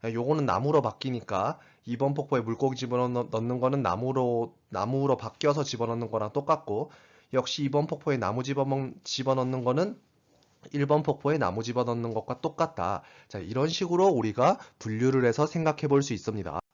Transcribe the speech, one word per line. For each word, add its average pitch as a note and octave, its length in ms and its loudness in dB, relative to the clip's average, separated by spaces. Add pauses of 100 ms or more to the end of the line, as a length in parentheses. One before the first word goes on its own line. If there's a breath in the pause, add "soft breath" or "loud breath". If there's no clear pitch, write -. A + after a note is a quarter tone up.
아, A2+ 100 -4
요거는 C3+ 340 0
나무로 C3 360 4
바뀌니까 A2+ 760 -4 (260 loud breath)
이 A#2+ 120 -4
번 C3+ 160 2
폭포에 C#3 280 0
물고기 A2+ 340 0
집어넣는 B2 840 -2
거는 C3 220 2
나무로, A#2+ 760 0 (140)
나무로 C3 480 0
바뀌어서 D3 460 0
집어넣는 A#2 480 -4
거랑 A2 220 -2
똑같고, C#3+ 580 -2 (420 loud breath)
역시 C3 300 -2
이 C#3 60 2
번 D3 180 2
폭포에 D3 300 -2
나무 A2+ 260 0
집어먹-, C#3 500 -2 (100)
집어넣는 C3 600 -2
거는 D#3 340 0 (760)
일 C#3+ 140 2
번 D3 160 4
폭포에 D3 340 0
나무 A2 260 0
집어넣는 A#2 500 -2
것과 A#2 280 -4
똑같다. D#3 600 -2 (260 loud breath)
자, G2+ 100 -8
이런 A#2 300 0
식으로 F3 380 2
우리가 B2 520 2 (200 loud breath)
분류를 B2 460 2
해서 B2 220 2
생각해 D#3 400 -2
볼 C#3 160 4
수 C#3 100 -4
있습니다. G2 460 -6 (140)